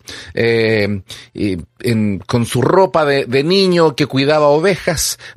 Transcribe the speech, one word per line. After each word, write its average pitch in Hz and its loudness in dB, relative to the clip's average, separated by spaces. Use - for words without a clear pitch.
eh, 110 0
y 95 -6
en, 107 -2
con 117 -2
su 120 -2
ropa 165 2
de, 139 0
de 135 0
niño 175 2
que 151 0
cuidaba 147 2
ovejas, 160 0